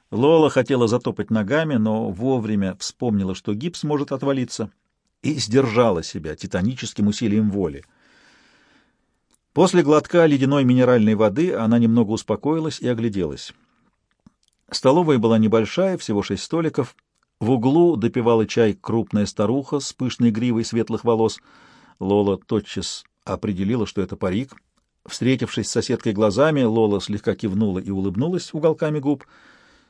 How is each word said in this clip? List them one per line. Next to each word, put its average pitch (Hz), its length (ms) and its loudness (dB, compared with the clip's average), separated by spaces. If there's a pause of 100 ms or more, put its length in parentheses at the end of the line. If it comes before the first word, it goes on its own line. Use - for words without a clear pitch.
(100)
Лола 147 400 4
хотела 127 360 2
затопать 110 440 -2
ногами, 135 440 0
но 110 360 0
вовремя 107 680 -2
вспомнила, 101 580 -4
что 104 200 -6
гипс 151 280 -8
может 147 300 -4
отвалиться, 131 580 -4 (540)
и 156 100 -2
сдержала 113 680 2
себя 78 340 -10
титаническим 104 720 -2
усилием 107 420 0
воли. 82 340 -4 (1700)
После 180 280 4
глотка 151 440 4
ледяной 139 380 2
минеральной 123 500 4
воды 110 400 2
она 113 240 2
немного 113 320 2
успокоилась 143 680 -4
и - 80 -4
огляделась. 98 680 -4 (1160)
Столовая 147 480 4
была 113 200 4
небольшая, 113 580 2
всего 101 260 -2
шесть 98 200 -6
столиков. 156 520 -4 (460)
В 110 120 0
углу 143 440 4
допивала 113 500 2
чай 110 280 2
крупная 104 520 -2
старуха 135 540 -2
с - 120 -12
пышной 120 380 -2
гривой 113 340 -2
светлых 110 400 -4
волос. 113 360 2 (600)
Лола 101 360 2
тотчас - 680 -6 (200)
определила, 101 600 -4
что - 160 -6
это - 140 -8
парик. 104 380 -6 (520)
Встретившись - 600 -2
с - 40 -6
соседкой 117 400 -2
глазами, 113 500 2
Лола 110 380 2
слегка 104 340 -4
кивнула 101 440 -2
и 98 120 -8
улыбнулась 101 600 -4
уголками 156 460 -2
губ. 139 260 -2 (640)